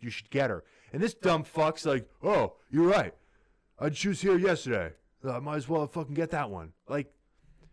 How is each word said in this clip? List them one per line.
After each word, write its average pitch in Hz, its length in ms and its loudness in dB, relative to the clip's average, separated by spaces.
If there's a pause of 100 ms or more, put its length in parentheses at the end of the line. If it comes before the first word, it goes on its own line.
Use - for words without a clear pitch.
you 120 80 -10
should - 220 -12
get 135 200 2
her. 92 140 -4 (280)
And 156 100 -4
this 233 100 -2
dumb 170 320 0
fuck's 156 400 -2
like, 135 240 0 (140)
"Oh, 156 320 2 (160)
you're 165 180 4
right. 170 240 4 (680)
I'd 147 160 -2
choose 190 280 -2
here 185 160 6
yesterday. 127 540 0 (360)
I 123 100 -4
might 147 180 -6
as 135 120 -6
well 151 180 0
fucking 147 280 -8
get 160 160 0
that 147 180 -2
one." 85 240 -10 (160)
Like, 139 240 -4 (600)